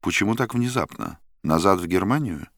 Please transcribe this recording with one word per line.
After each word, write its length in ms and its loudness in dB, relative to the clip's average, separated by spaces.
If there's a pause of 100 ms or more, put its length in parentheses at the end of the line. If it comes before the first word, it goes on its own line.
Почему 340 0
так 180 -2
внезапно? 640 -4 (240)
Назад 380 4
в 60 -8
Германию? 720 -2